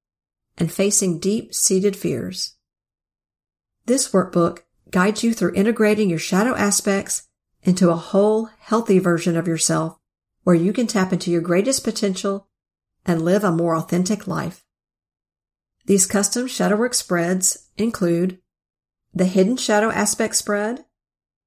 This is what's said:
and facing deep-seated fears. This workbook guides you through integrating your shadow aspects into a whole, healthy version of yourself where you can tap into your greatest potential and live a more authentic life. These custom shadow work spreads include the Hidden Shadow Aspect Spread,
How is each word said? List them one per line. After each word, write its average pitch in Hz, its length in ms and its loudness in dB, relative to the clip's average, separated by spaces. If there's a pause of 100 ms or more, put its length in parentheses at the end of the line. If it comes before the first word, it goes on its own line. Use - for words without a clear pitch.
(580)
and 165 140 -2
facing 190 480 0
deep-seated 196 760 0
fears. 170 600 -6 (1300)
This 269 260 0
workbook 175 480 0 (320)
guides 196 320 0
you 226 100 2
through 175 220 -2
integrating 214 540 2
your 165 100 0
shadow 208 360 0
aspects - 720 -2 (360)
into 185 260 4
a 170 60 2
whole, 214 540 0 (100)
healthy 220 400 2
version 175 360 0
of 165 120 -2
yourself 160 500 -2 (460)
where 180 120 4
you 175 180 2
can 240 120 0
tap 190 280 0
into 175 180 -4
your 170 100 0
greatest 190 420 0
potential 202 640 -4 (560)
and 165 180 0
live 190 200 2
a 190 80 2
more 165 240 2
authentic 180 520 -2
life. 160 380 -8 (1200)
These 196 200 4
custom 226 420 -2
shadow 190 280 0
work 233 180 -2
spreads 180 840 -2
include 185 640 0 (720)
the 180 120 0
Hidden 190 320 2
Shadow 214 320 2
Aspect 208 460 -2
Spread, 214 500 -4 (600)